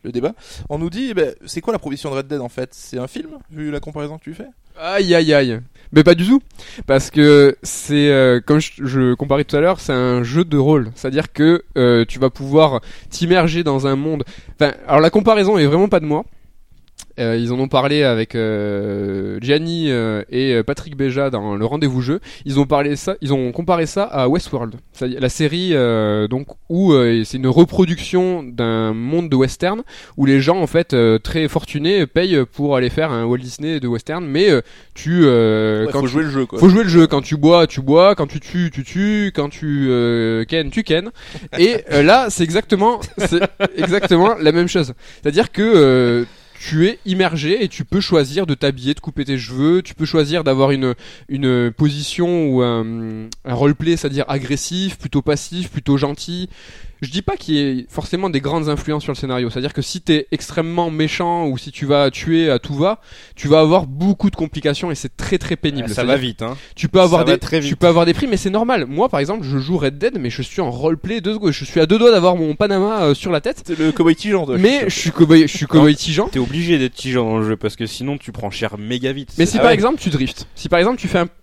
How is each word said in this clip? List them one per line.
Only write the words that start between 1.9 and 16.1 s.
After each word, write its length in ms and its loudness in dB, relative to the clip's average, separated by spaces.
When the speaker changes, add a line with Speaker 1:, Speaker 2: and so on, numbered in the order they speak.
Speaker 1:
de 60 -6
Red 120 -6
Dead, 120 -6
en 80 -10
fait ? 240 -10
C'est 240 -16
un 100 -8
film, 260 -12
vu 200 -10
la 80 -6
comparaison 380 -12
que 80 -20
tu 80 -14
fais ? 140 -16
Speaker 2:
Aïe, 340 0
aïe, 200 2
aïe. 260 0
Mais 100 8
pas 120 8
du 120 0
tout. 140 4
Parce 240 2
que 520 8
c'est, 460 -2
euh, 320 4
comme 200 2
je, 100 -8
je 260 0
comparais 320 -2
tout 100 -6
à 60 2
l'heure, 200 0
c'est 120 -6
un 300 0
jeu 240 -2
de 100 -2
rôle. 380 2
C'est-à-dire 360 -4
que, 320 2
euh, 320 4
tu 100 -8
vas 120 2
pouvoir 500 2
t'immerger 540 0
dans 220 -2
un 100 0
monde... 280 -4
Enfin, 140 2
alors 140 6
la 80 4
comparaison 480 4
est 80 4
vraiment 220 2
pas 120 2
de 60 -6
moi. 180 -2